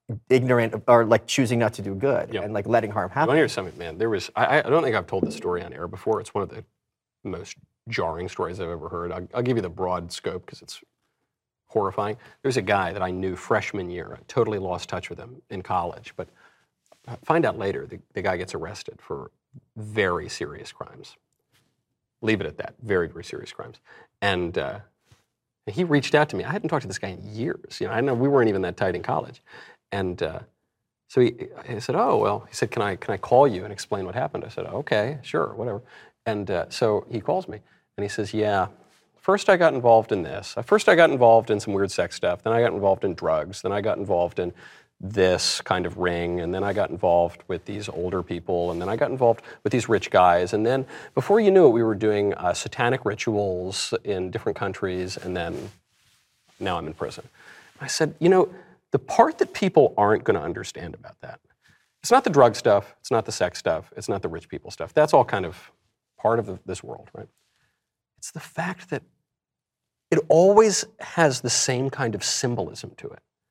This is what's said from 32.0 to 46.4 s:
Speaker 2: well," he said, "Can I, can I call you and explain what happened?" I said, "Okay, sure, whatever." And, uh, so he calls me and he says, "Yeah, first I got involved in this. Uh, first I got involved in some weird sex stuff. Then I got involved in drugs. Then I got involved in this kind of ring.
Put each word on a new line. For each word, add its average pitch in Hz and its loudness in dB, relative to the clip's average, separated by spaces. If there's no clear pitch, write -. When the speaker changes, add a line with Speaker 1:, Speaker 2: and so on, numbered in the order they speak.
Speaker 2:
well," 104 0
he - -18
said, 117 -2
"Can 113 -2
I, 101 -2
can - -6
I - -6
call 131 4
you 92 -2
and 101 -12
explain 98 -8
what 90 -8
happened?" 139 -6
I - -14
said, 92 -10
"Okay, 123 -2
sure, 147 -4
whatever." 110 -8
And, 104 -4
uh, 85 -2
so 107 0
he 110 -6
calls 180 -2
me 82 -12
and 101 -4
he 101 -2
says, 101 -6
"Yeah, 104 0
first 196 0
I 190 6
got 160 4
involved 117 6
in 95 0
this. 80 -10
Uh, 117 -6
first 214 2
I 190 8
got 165 8
involved 117 6
in 104 2
some 104 -6
weird 98 0
sex 87 -4
stuff. 87 -2
Then 110 0
I 117 4
got 117 2
involved 98 2
in 92 0
drugs. 80 -2
Then 98 -2
I 101 -2
got 101 -2
involved 90 -2
in 87 -2
this 92 2
kind 90 -2
of 85 -10
ring. 87 -2